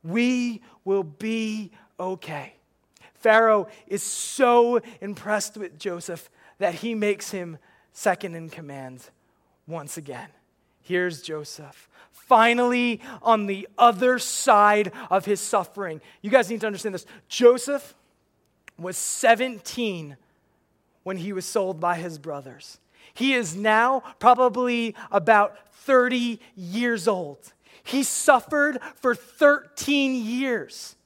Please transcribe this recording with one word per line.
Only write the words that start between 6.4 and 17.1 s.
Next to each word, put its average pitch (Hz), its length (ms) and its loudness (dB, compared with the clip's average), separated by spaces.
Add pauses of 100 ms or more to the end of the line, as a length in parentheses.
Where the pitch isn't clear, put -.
that 175 160 0
he 233 180 -6
makes 208 380 -4
him 175 260 -10 (360)
second 180 420 -4
in 165 160 -12
command 135 580 -16 (560)
once 156 320 -12
again. 139 320 -14 (520)
Here's 180 400 -4
Joseph, 151 680 -14 (240)
finally 240 920 2 (200)
on 226 240 2
the 196 220 -6 (100)
other 240 400 4
side 208 760 4 (200)
of 190 140 0
his 196 160 -2
suffering. 185 600 -4 (200)
You 208 100 -6
guys 233 180 4
need 220 120 -6
to 220 60 -4
understand 202 280 -6
this. 170 100 -10 (220)